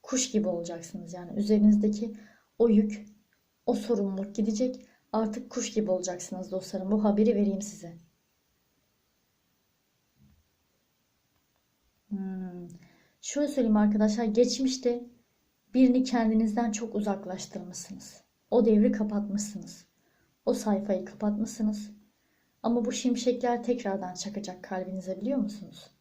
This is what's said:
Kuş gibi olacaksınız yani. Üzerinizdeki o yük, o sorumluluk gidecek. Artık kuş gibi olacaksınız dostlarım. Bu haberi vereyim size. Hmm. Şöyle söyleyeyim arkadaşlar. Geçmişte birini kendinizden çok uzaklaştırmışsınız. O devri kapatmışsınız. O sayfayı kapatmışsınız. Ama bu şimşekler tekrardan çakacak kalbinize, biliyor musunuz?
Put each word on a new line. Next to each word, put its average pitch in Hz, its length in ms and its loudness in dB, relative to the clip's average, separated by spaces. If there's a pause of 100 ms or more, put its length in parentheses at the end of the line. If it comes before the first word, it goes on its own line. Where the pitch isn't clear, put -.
Kuş - 280 -4
gibi 202 160 0
olacaksınız 170 640 -8
yani. 175 260 -8
Üzerinizdeki 208 760 4 (440)
o 233 100 6
yük, 208 360 4 (600)
o 165 80 2
sorumluluk 196 640 -2
gidecek. 233 500 -2 (260)
Artık 220 380 -4
kuş - 240 -8
gibi 208 180 0
olacaksınız 185 600 -6
dostlarım. 190 400 -6
Bu 214 120 2
haberi 214 320 4
vereyim 196 260 0
size. - 360 -14 (4000)
Hmm. 185 580 -8 (540)
Şöyle 294 260 0
söyleyeyim 220 300 4
arkadaşlar. 214 460 4
Geçmişte 240 800 2 (680)
birini 254 300 6
kendinizden 226 680 2
çok 226 240 -6
uzaklaştırmışsınız. 190 1300 -8 (280)
O 226 140 6
devri 214 260 8
kapatmışsınız. 208 920 -4 (600)
O 240 80 0
sayfayı 202 520 -2
kapatmışsınız. 214 880 -4 (720)
Ama 233 220 0
bu 254 60 -2
şimşekler 240 720 0
tekrardan 196 500 -4
çakacak 202 500 -10
kalbinize, 185 580 -8
biliyor 262 180 -2
musunuz? - 600 -8